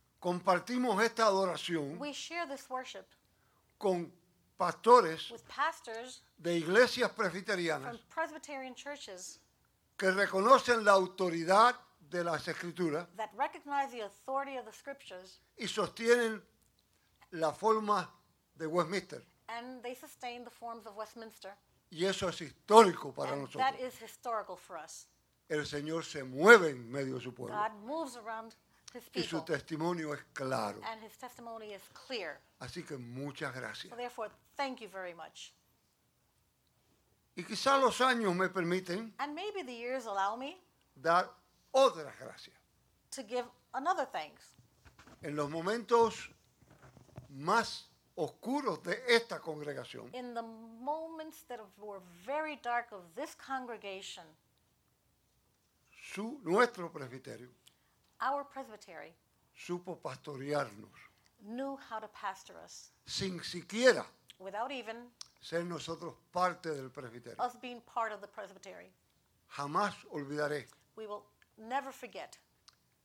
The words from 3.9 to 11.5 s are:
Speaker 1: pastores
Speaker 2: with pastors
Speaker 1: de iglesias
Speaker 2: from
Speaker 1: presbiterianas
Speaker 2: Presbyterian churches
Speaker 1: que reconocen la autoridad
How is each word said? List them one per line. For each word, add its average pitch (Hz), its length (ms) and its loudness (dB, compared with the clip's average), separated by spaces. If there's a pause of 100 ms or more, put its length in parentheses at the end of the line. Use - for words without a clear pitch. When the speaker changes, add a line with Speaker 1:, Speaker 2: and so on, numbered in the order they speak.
Speaker 1:
pastores 175 720 6
Speaker 2:
with 233 180 -16
pastors 254 760 -6 (200)
Speaker 1:
de 170 180 0
iglesias 214 520 6
Speaker 2:
from 214 180 -2
Speaker 1:
presbiterianas 175 680 -2 (120)
Speaker 2:
Presbyterian 294 640 -8
churches 220 640 -14 (580)
Speaker 1:
que 190 140 4
reconocen 202 720 6
la 202 80 10
autoridad 185 840 6 (340)